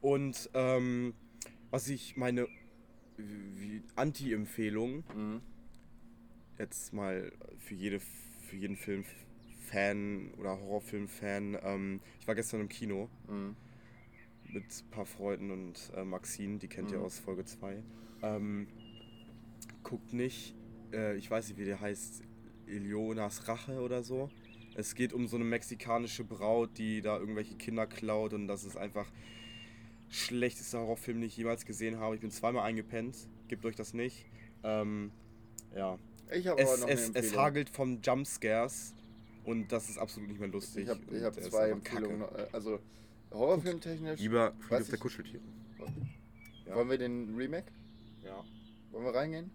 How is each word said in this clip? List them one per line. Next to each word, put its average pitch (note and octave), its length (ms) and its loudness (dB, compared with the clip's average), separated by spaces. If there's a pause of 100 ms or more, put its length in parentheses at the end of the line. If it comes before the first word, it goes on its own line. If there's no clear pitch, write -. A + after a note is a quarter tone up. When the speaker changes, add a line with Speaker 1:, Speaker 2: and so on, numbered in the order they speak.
Speaker 1:
Und, C#3 520 4
ähm, B2+ 600 4 (580)
was C3+ 160 2
ich C#3 300 -4
meine, B2 300 4 (720)
wie, G#2 640 -6 (140)
Anti-Empfehlung, A#2+ 1080 0 (120)
Speaker 2:
Mhm. G#2+ 260 -2 (1160)
Speaker 1:
jetzt - 340 -4
mal F#2+ 380 0 (280)
für - 160 -10
jede, G2 240 0
für - 560 -12
jeden G2 200 0
Film-Fan G2+ 1600 0
oder F#2+ 200 0
Horrorfilm-Fan, G2+ 1040 -2
ähm, G2 380 0 (180)
ich - 80 -8
war A2 80 4
gestern A2 260 0
im G2+ 80 -2
Kino G#2 400 -2 (180)
Speaker 2:
Mhm. G2+ 280 -4 (1000)
Speaker 1:
mit G2 100 -4
ein - 280 -12
paar G#2 140 -4
Freunden G2 460 -2
und, F#2 440 -8
äh, F#2 80 -2
Maxine, G2+ 540 -4
die F#2+ 100 -6
kennt G2 240 -4
ihr F#2+ 80 0
Speaker 2:
Mhm. F#2 60 0
Speaker 1:
aus F#2 140 -6
Folge F#2+ 260 -4
zwei. G2 360 -8 (420)
Ähm, G#2 440 0 (1160)
guckt A2+ 300 -6
nicht, B2 420 0 (380)
äh, G#2+ 240 2
ich G2+ 120 -6
weiß A2 200 2
nicht, G#2 100 -6
wie G#2 60 0
der G2 140 0
heißt, G2+ 440 -4 (440)
Ilionas G#2 800 0
Rache A2+ 340 0
oder B2 220 0
so. C3 260 0 (460)
Es G#2+ 200 -2
geht B2 180 4
um B2 140 2
so A2+ 100 0
eine A#2 80 2
mexikanische A#2 800 0
Braut, A2+ 540 4
die A2 240 2
da G#2 160 4
irgendwelche G#2+ 380 -2
Kinder A2+ 320 0
klaut G#2+ 460 2
und G#2 140 0
das G2+ 160 -2
ist G2 140 -8
einfach G2+ 300 -2 (1000)
schlechtester - 680 2
Horrorfilm, A#2 400 0
den A2+ 80 2
ich G#2+ 100 -6
jemals A#2 280 2
gesehen A2+ 340 0
habe. A2 160 2
Ich A2 60 -4
bin A2 100 -2
zweimal A#2+ 320 4
eingepennt. A2+ 520 0 (320)
Gebt A2 180 -4
euch A2+ 100 2
das - 180 -4
nicht. A#2+ 320 -2 (380)
Ähm, G#2+ 480 2 (640)
ja. F#2+ 220 2 (340)
Speaker 2:
Ich F3+ 160 2
hab D#3 120 6
Speaker 1:
Es, C3+ 100 12
Speaker 2:
aber B2+ 100 8
noch B2 80 2
eine C#3+ 60 8
Speaker 1:
es, A#2+ 80 6
es A2+ 140 2
Speaker 2:
Empfehlung. A2 280 4
Speaker 1:
hagelt D3 260 6
von B2+ 320 2
Jumpscares B2 920 4 (520)
und A2 260 2
das A2+ 180 2
ist G#2+ 80 -6
absolut G#2 320 -4
nicht G#2 100 -6
mehr G2+ 100 0
lustig G2 340 -2
Speaker 2:
Ich A#2 60 -2
hab, A2 140 2
ich - 60 -12 (100)
Speaker 1:
und A#2 40 0
Speaker 2:
hab G#2+ 100 2
Speaker 1:
der - 100 -6
ist F#2 80 -2
Speaker 2:
zwei A2 200 8
Speaker 1:
einfach G#2 60 4 (160)
Speaker 2:
Empfehlungen G#2+ 260 2
Speaker 1:
kacke. G#2 180 -4
Speaker 2:
noch, - 20 -2
äh, G#2 120 -2
also G#2+ 280 0 (520)
horrorfilmtechnisch D#3+ 880 4
Speaker 1:
Lieber A2+ 400 8
Friedhof - 120 -2
Speaker 2:
weiß A2+ 160 6
Speaker 1:
der - 80 0
Speaker 2:
ich A2 40 0
Speaker 1:
Kuscheltiere. - 420 -4 (360)
Speaker 2:
Was? - 120 -6 (760)
Speaker 1:
Ja. F#2 100 -2
Speaker 2:
Wollen A#2+ 140 6
wir C3 80 6
den A#2+ 380 0
Remake? C#3+ 360 -2 (520)
Speaker 1:
Ja. F#2+ 200 -8 (480)
Speaker 2:
Wollen A2+ 140 -2
wir B2 100 2
reingehen? D#3+ 400 2